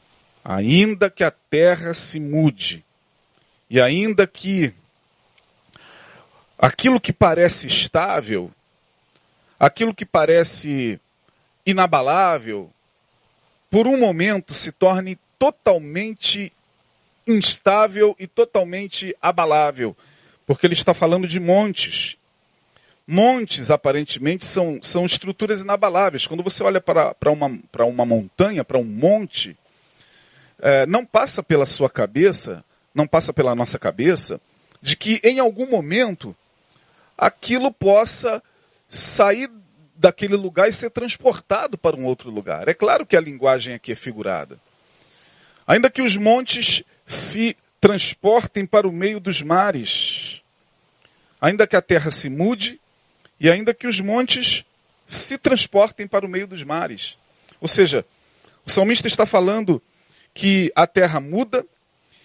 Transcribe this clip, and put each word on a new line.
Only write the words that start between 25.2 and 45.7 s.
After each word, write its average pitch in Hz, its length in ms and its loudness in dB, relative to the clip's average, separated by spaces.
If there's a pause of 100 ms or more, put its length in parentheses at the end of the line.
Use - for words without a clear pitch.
inabaláveis. 196 680 0
Quando 165 160 -8
você 190 220 -4
olha 196 160 2
para, 165 340 0
para - 160 0
uma, 147 260 -2 (140)
para 117 140 0
uma 123 200 0
montanha, 120 600 -2
para - 140 -2
um 120 60 -2
monte, 131 720 -2 (1000)
é, 135 280 2
não 220 200 -2
passa 240 340 0
pela 143 260 0
sua 139 220 -2
cabeça, 117 760 -2 (280)
não 147 140 -2
passa 165 260 0
pela 131 220 0
nossa 120 240 -4
cabeça, 117 600 -2 (420)
de 139 140 -4
que 220 260 -2
em 254 160 4
algum 247 320 -2
momento 180 640 -2 (840)
aquilo 254 540 -2
possa 220 720 0 (460)
sair 226 600 0 (460)
daquele 185 400 2
lugar 190 340 0
e 233 40 0
ser 233 180 -4
transportado 240 880 -4
para 160 160 0
um 131 120 -8
outro 127 220 -6
lugar. 95 380 -8
É 165 80 0
claro - 320 0
que - 100 2
a 165 40 6
linguagem 131 520 -2
aqui 120 200 -12
é - 20 -6
figurada. 95 640 -10 (1080)
Ainda 175 240 4